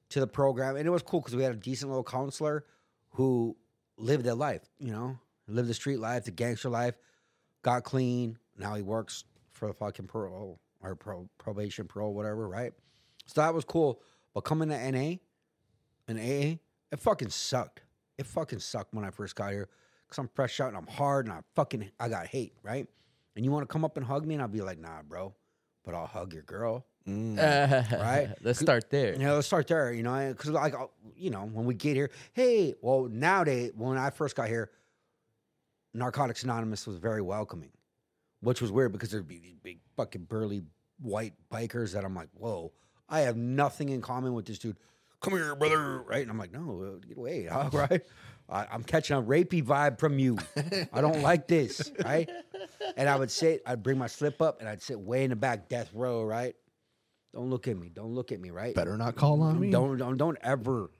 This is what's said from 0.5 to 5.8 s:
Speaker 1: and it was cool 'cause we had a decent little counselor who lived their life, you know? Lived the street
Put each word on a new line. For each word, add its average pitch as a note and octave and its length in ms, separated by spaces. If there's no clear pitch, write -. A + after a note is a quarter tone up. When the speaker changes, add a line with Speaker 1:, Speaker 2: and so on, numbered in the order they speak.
Speaker 1:
and D3+ 120
it - 20
was F3 140
cool E3 180
'cause B2+ 140
we C3 80
had C3 80
a A2+ 60
decent C3 340
little C3 120
counselor C#3+ 640
who B2 440
lived B2 260
their A#2+ 120
life, B2+ 260
you B2+ 120
know? A#2+ 280
Lived A#2+ 200
the A#2 60
street C#3 260